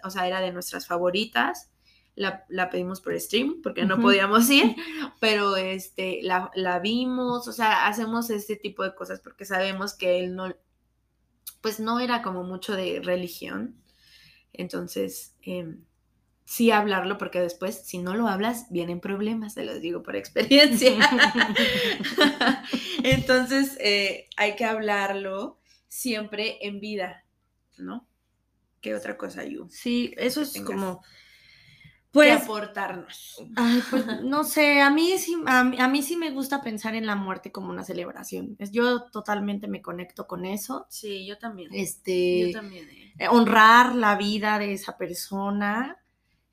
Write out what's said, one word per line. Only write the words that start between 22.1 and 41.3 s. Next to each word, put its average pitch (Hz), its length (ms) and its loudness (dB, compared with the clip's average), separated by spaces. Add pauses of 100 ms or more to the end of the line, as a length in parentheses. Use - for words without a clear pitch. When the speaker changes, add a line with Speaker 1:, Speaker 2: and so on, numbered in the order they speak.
Speaker 1:
Entonces, 254 760 2
eh, 202 560 0
hay 208 200 0
que 233 100 -2
hablarlo 202 920 -2 (280)
siempre 214 720 -6
en 202 180 -8
vida, 196 440 -8 (540)
¿no? 185 300 -12 (720)
¿Qué 107 140 -6
otra 104 200 -8
cosa, 190 300 -12
Yu? - 240 -12
Speaker 2:
Sí, 240 480 -4
eso 254 240 -2
Speaker 1:
Que 285 60 -2
Speaker 2:
es - 60 -12
Speaker 1:
tengas 202 180 -8
Speaker 2:
como, 190 300 -6
Speaker 1:
que - 60 -20 (1040)
Speaker 2:
pues, 294 300 8
Speaker 1:
aportarnos. 202 1000 -10 (120)
Speaker 2:
ay, 240 340 4
pues, 254 160 0
Speaker 1:
<laughs> - 180 -6
Speaker 2:
no 285 200 0
sé, 285 380 6
a 277 80 8
mí 339 300 4
sí, 339 260 -2
a 254 180 6
mí, 254 160 2
a 254 80 4
mí 277 140 2
sí 330 160 -4
me 320 140 -2
gusta 269 320 -4
pensar 220 320 -6
en 220 100 -4
la 208 100 -2
muerte 190 360 -6
como 185 180 -10
una 180 140 -8
celebración. 185 760 -10
Es, 202 140 -10
yo 240 400 0
totalmente 208 560 -4
me 196 160 -8
conecto 180 440 -12
con 180 180 -8
eso. 214 440 -8
Speaker 1:
Sí, 196 380 -12
yo 208 100 -14